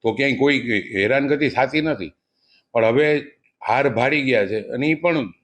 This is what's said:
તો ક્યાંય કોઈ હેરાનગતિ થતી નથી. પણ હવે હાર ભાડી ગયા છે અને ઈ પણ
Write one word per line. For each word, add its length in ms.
તો 120
ક્યાંય 240
કોઈ 220
હેરાનગતિ 540
થતી 320
નથી. 300
પણ 140
હવે 400
હાર 220
ભાડી 320
ગયા 240
છે 160
અને 260
ઈ 60
પણ 400